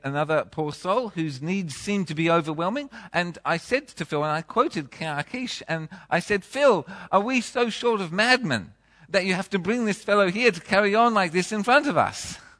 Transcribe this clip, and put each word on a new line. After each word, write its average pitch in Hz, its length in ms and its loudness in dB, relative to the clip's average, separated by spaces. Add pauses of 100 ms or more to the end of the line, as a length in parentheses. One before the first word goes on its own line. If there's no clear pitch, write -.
another 147 400 0
poor 151 300 -6
soul 208 360 -2
whose 156 300 -6
needs 170 360 -4
seemed 202 320 -2
to 160 60 -8
be 165 160 0
overwhelming, 170 600 0 (200)
and 175 320 -4
I 156 140 0
said 254 320 -4
to - 160 -10
Phil, 147 180 -2
and 151 100 -2
I 160 100 -2
quoted 208 480 -2
King - 180 -10
Akish, 151 580 -6
and 160 220 -6 (220)
I 165 80 2
said, 196 260 -2
"Phil, 254 420 4 (240)
are 190 100 4
we 247 200 0
so 240 300 0
short 220 320 0
of 160 100 -6
madmen 202 640 2 (340)
that 185 160 0
you 190 100 2
have 185 160 -4
to 196 80 0
bring 220 260 0
this 208 180 -2
fellow 202 280 4
here 226 200 2
to 170 100 -2
carry 202 320 2
on 226 220 4
like 185 160 2
this 180 220 0
in 214 100 -2
front 269 240 4
of 240 100 0
us?" - 420 0 (220)